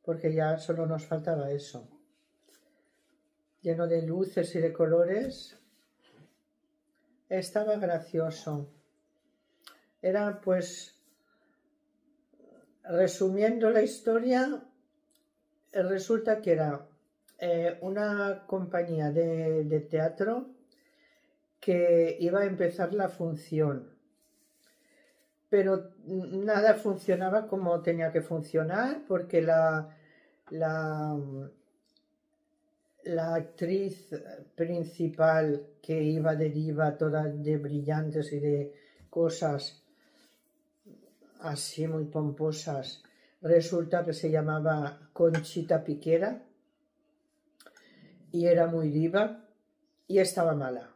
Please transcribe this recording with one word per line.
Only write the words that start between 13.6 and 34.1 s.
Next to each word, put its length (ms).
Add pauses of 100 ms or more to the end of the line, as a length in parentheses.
la 140
historia, 800 (1080)
eh, 120
resulta 580
que 120
era, 340 (500)
eh, 440
una 680
compañía 640
de, 540
de 160
teatro 720 (1040)
que 600
iba 220
a 40
empezar 500
la 120
función, 880 (1500)
pero 440 (140)
nada 680
funcionaba 760
como 340
tenía 300
que 100
funcionar, 840
porque 360
la, 520 (540)
la, 680 (1800)
la 320
actriz 760 (460)